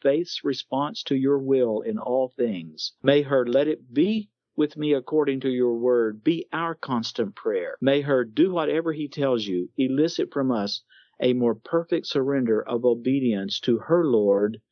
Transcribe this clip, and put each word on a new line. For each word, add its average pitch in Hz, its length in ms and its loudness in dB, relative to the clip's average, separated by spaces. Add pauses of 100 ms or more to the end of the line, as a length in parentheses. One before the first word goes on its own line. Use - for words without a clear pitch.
faith's 147 420 0
response 139 600 -4
to 143 120 -2
your 135 220 2
will 127 420 2
in 110 180 -6
all 127 380 -2
things. 87 560 -4 (100)
May 143 200 4
her 135 240 0
"Let 135 200 2
it 127 280 -6
be 208 340 0 (300)
with 151 160 0
me 151 200 0
according 139 460 0
to 135 100 0
your 123 240 0
word" 117 500 0
be 165 260 0
our 165 240 -4
constant 117 600 -4
prayer. 92 460 -4
May 139 180 4
her 135 240 2
"Do 143 300 0
whatever 160 400 0
he 147 120 -6
tells 135 400 -2
you" 90 300 -2
elicit 139 560 0
from 135 180 0
us 104 300 -2 (400)
a 127 140 4
more 120 200 2
perfect 170 520 -4
surrender 131 600 0
of 123 200 -2
obedience 120 720 0
to 117 160 0
her 165 300 0
Lord 104 520 2 (140)